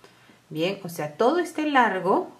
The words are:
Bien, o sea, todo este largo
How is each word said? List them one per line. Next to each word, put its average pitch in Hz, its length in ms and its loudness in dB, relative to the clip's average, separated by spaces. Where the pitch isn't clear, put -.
Bien, 165 320 -2
o 170 60 -10
sea, 151 240 -8
todo 269 260 2
este 302 320 -2
largo 226 680 2